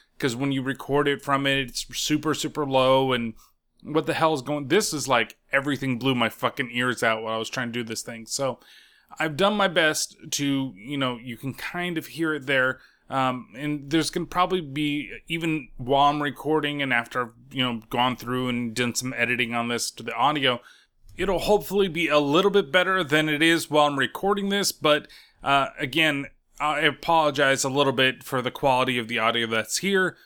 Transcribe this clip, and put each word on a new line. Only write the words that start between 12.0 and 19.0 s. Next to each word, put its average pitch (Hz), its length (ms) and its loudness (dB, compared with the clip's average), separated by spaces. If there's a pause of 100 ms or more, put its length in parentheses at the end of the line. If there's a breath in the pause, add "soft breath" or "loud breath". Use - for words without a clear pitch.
hear 156 300 -4
it 131 100 -8
there. 131 360 2 (280 soft breath)
Um, 131 460 -2
and 143 360 -6
there's 156 180 2
gonna 175 160 -4
probably 180 360 0
be, 143 500 -4 (160)
even 160 400 -4 (100)
while 139 320 4
I'm 147 140 -2
recording 147 580 -2
and 135 100 -2
after 120 300 -2
I've, 120 120 -6 (220)
you 135 60 -2
know, 120 280 -2
gone 123 260 2
through 127 320 -4
and 120 260 -4
done 120 220 -2
some 127 200 -4